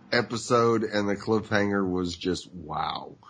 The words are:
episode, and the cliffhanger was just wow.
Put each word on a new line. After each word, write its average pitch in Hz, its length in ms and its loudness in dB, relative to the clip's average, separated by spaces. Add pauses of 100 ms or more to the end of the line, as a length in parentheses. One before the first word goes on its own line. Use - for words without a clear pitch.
(100)
episode, 117 720 2
and 104 260 0
the 101 80 2
cliffhanger 101 720 0
was 90 280 -2
just - 360 -4
wow. 78 600 -8 (180)